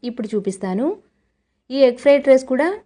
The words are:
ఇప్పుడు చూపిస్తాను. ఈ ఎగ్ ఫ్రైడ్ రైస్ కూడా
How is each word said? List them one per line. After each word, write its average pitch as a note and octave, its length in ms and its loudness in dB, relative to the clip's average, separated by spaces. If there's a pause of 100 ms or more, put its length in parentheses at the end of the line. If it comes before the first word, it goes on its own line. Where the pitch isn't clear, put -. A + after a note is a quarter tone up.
(100)
ఇప్పుడు A3+ 240 -10
చూపిస్తాను. G3 520 -4 (840)
ఈ C4 80 -6 (100)
ఎగ్ A#3+ 140 -4
ఫ్రైడ్ C#4+ 280 4
రైస్ C4 240 4
కూడా D4 160 0 (160)